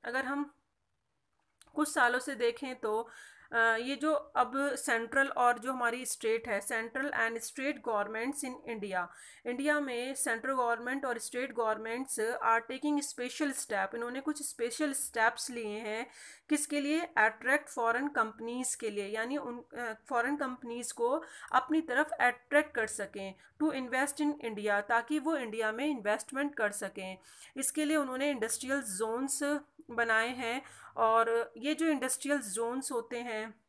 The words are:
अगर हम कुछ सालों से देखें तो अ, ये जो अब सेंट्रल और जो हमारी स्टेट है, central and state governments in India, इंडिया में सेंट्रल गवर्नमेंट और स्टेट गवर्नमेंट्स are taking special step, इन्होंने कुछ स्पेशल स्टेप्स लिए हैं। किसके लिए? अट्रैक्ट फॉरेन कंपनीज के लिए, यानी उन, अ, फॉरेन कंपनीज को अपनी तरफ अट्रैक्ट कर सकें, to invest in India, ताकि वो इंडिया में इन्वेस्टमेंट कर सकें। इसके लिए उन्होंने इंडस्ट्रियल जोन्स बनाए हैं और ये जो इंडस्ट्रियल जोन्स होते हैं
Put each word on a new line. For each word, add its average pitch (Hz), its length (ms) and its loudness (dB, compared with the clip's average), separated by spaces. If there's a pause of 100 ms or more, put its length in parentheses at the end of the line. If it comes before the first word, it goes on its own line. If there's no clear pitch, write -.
अगर 247 200 -4
हम 285 260 -2 (1200)
कुछ 302 180 0
सालों 247 260 4
से 269 160 -6
देखें 240 440 -2
तो 220 300 -2 (440)
अ, 233 40 2
ये 226 380 2
जो 311 180 2
अब 269 640 0
सेंट्रल 262 520 2
और 240 320 4
जो 254 140 -4
हमारी 247 320 -2
स्टेट 226 420 0
है, 208 140 0
central 233 520 -4
and 226 240 0 (140)
state 277 240 -2 (140)
governments 220 560 -2
in 247 300 -8
India, 185 320 -4 (380)
इंडिया 285 340 2
में 262 360 -4
सेंट्रल 254 380 0
गवर्नमेंट 247 520 0
और 240 140 -2
स्टेट 254 340 -4
गवर्नमेंट्स 226 680 -2
are 226 420 2 (100)
taking 294 440 0
special 262 500 -2
step, 196 300 -2
इन्होंने 240 260 -4
कुछ 294 280 -4
स्पेशल 254 440 0
स्टेप्स 233 560 0
लिए 220 300 -4
हैं। 226 280 -4 (420)
किसके 294 300 2
लिए? 302 220 2 (160)
अट्रैक्ट 247 520 4
फॉरेन 247 380 2
कंपनीज 233 680 -2
के 226 140 -4
लिए, 202 180 -4
यानी 226 300 -2
उन, 240 260 -8 (140)
अ, 233 160 -4 (160)
फॉरेन 262 260 2
कंपनीज 247 560 -6
को 262 320 0 (280)
अपनी 277 300 4
तरफ 302 300 2
अट्रैक्ट 277 640 2
कर 220 120 2
सकें, 196 480 -6 (280)
to 311 80 4
invest 262 500 0
in 294 120 4 (120)
India, 208 360 2
ताकि 233 380 2
वो 302 180 2
इंडिया 220 340 0
में 240 140 -2
इन्वेस्टमेंट 262 680 0
कर 208 160 0
सकें। 190 460 -6 (400)
इसके 302 280 0
लिए 311 120 4
उन्होंने 269 320 0
इंडस्ट्रियल 262 520 0
जोन्स 247 800 0 (320)
बनाए 226 380 4
हैं 247 320 -2 (340)
और 226 640 4
ये 277 180 0
जो 330 120 2
इंडस्ट्रियल 277 540 2
जोन्स 233 500 -2
होते 240 280 -4
हैं 226 340 -6 (160)